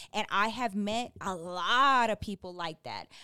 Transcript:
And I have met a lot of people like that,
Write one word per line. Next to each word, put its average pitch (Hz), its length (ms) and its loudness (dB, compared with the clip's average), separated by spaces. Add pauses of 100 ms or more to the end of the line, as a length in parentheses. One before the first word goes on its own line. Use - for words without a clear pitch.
(140)
And 208 180 -2
I 202 160 4
have 226 260 -2
met 214 460 -2
a 190 160 -4
lot 220 760 4
of 208 120 -2
people 185 320 -8
like 170 300 -8
that, 104 240 -8 (160)